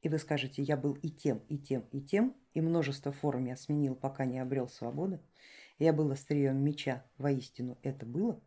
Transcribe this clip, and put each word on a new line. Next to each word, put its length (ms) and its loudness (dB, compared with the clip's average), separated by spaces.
и 80 -2
вы 80 2
скажете: 440 -2
«Я 140 2
был 180 0
и 160 -6
тем, 280 0
и 100 -4
тем, 240 -2
и 100 -4
тем, 340 2
и 80 0
множество 500 0
форм 340 0
я 100 -6
сменил, 400 0
пока 300 -2
не 140 -2
обрёл 280 0
свободу. 520 -4
Я 140 6
был 200 4
острием 520 2
меча, 400 -2
воистину 640 -2
это 240 -6
было». 400 -2